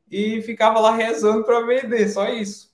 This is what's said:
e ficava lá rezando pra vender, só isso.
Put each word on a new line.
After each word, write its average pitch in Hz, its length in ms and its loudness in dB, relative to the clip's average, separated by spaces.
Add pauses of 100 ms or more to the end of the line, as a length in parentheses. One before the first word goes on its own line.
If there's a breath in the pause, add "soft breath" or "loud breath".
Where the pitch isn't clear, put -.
(100)
e 220 320 -4
ficava 220 380 0
lá 220 140 4
rezando 220 500 0
pra 233 160 2
vender, 233 480 0
só 202 200 -2
isso. 214 460 -8